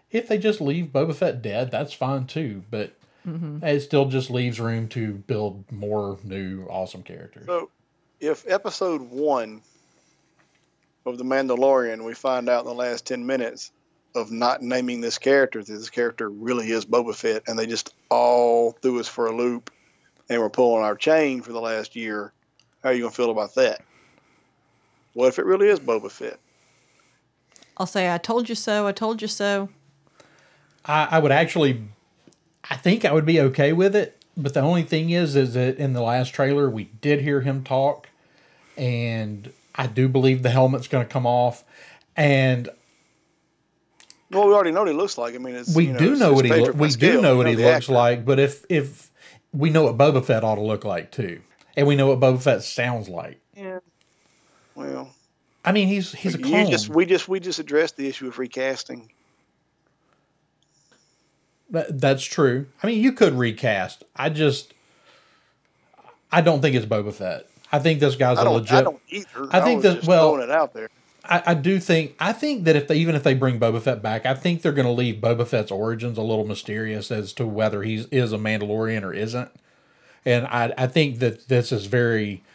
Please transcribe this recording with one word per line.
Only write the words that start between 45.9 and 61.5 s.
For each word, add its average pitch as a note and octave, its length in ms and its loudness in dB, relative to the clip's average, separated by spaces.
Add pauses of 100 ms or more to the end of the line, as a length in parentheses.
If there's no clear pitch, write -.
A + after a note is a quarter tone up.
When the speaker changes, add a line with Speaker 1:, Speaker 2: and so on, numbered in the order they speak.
Speaker 3:
know, B2 60 -2
Speaker 1:
do F#3 140 4
Speaker 3:
it's, C#4+ 60 0
Speaker 1:
know G3+ 100 4
Speaker 3:
it's C#3 80 6
Speaker 1:
what C3 80 4
he A#2+ 60 2
Speaker 3:
Pedro E3 220 6
Speaker 1:
loo-, D3 60 -2
we D3+ 100 4
do C#3 40 0 (140)
Speaker 3:
Pascal. B3 140 4
Speaker 1:
know D#3+ 120 6
Speaker 3:
We B2 40 6
Speaker 1:
what B2 60 2
Speaker 3:
know A#2 80 2
Speaker 1:
he A#2 60 2
Speaker 3:
the A#2 60 2
Speaker 1:
looks D#3+ 120 8 (100)
Speaker 3:
actor. C3+ 80 0
Speaker 1:
like, A#2+ 320 2
but C3+ 140 2
if, C#3 300 0
if C#3+ 420 -4 (420)
we D3 160 0
know D#3 140 4
what A2+ 160 2
Boba C#3 260 6
Fett A2+ 180 2
ought A2 120 2
to G#2 60 -6
look G#2+ 240 -2
like F2 260 -6
too, F#2 300 -8 (360)
and C#3+ 100 4
we C#3+ 80 4
know C3+ 120 4
what C3 120 4
Boba B2+ 220 4
Fett A#2+ 220 2
sounds A#2 440 -6
like. F2 320 -12 (160)
Speaker 3:
Yeah. F#3+ 240 -12 (960)
Well, C3+ 380 -12 (500)
Speaker 1:
I F#3 100 0
mean, G3+ 140 2
he's, G3 240 -4
he's F3 240 -6
a - 40 -8
Speaker 3:
you G#3+ 280 2
just, E3 200 0
Speaker 1:
clone. D3+ 100 -10
Speaker 3:
we F3+ 80 4
just, F3 240 0
we F#3+ 100 -2
just F3 200 -8
addressed D3+ 380 -2
the C#3 100 -6
issue C3 200 -10
of B2 120 -12
recasting. B2+ 720 -8 (2500)